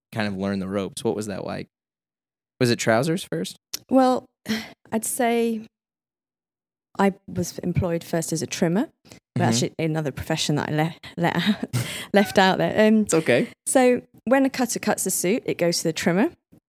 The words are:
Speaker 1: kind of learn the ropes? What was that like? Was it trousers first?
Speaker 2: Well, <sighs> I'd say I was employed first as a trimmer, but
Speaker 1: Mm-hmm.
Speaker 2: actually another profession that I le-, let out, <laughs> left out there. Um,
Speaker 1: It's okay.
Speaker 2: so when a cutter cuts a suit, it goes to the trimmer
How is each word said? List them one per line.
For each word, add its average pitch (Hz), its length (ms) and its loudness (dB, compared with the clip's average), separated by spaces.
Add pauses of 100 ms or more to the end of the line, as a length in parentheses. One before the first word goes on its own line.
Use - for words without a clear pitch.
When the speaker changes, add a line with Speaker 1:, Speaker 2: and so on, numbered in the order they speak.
(120)
Speaker 1:
kind 107 140 -2
of 98 100 -6
learn 98 220 -2
the 95 100 -6
ropes? 98 360 -4
What 113 100 0
was 107 120 -6
that 92 180 -8
like? 95 240 -8 (920)
Was 123 120 4
it 113 100 2
trousers 127 500 2
first? 170 260 -6 (320)
Speaker 2:
Well, 254 360 2 (340)
<sighs> - 340 -18
I'd 220 120 -2
say 233 640 -2 (1300)
I 196 160 4 (140)
was 175 300 -6
employed 170 440 -2
first - 300 -4
as 185 100 -2
a - 40 -6
trimmer, 190 420 0 (160)
but - 160 -20 (180)
Speaker 1:
Mm-hmm. 175 100 2
Speaker 2:
actually 226 300 0
another 156 320 -2
profession - 460 -2
that - 140 -2
I - 20 -4
le-, 156 220 0 (220)
let 170 200 0
out, 185 280 -2 (240)
<laughs> - 240 -12
left 202 260 2
out 185 200 6
there. 175 300 4
Um, 220 140 6
Speaker 1:
It's 208 120 -2
okay. 156 340 4 (180)
Speaker 2:
so 254 360 4 (220)
when 269 200 4
a 262 60 0
cutter 233 300 -4
cuts - 260 -2
a 185 40 -2
suit, 190 360 -2
it 165 100 -4
goes 170 220 0
to - 60 -4
the 165 80 0
trimmer 190 380 0 (380)